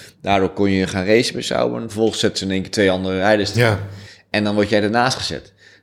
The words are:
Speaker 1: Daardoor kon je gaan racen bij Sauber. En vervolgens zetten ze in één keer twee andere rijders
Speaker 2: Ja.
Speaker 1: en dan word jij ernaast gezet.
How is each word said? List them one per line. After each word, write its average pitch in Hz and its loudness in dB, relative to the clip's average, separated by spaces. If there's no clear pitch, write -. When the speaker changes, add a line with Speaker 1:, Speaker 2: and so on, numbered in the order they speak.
Speaker 1:
Daardoor 95 2
kon 101 2
je 95 2
gaan 92 -4
racen 113 2
bij 123 -6
Sauber. 120 -2
En 117 -8
vervolgens 107 -2
zetten 104 0
ze 95 -6
in 95 -4
één 95 -2
keer 82 -10
twee 98 2
andere 95 -2
rijders 101 2
Speaker 2:
Ja. 110 2
Speaker 1:
en 104 0
dan 104 -2
word 104 2
jij 104 2
ernaast 120 0
gezet. - -8